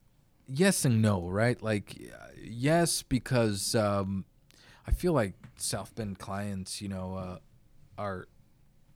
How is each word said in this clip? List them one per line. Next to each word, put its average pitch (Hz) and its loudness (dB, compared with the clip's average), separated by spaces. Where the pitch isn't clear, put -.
yes 180 2
and 117 6
no, 98 2
right? 110 2
Like, 104 -4
uh, 57 -18
yes, 139 2
because, 113 0
um, 101 0
I - -4
feel 175 2
like 110 2
South - -6
Bend 104 -6
clients, 101 -8
you 101 -6
know, 92 -6
uh, 92 -8
are, 98 -8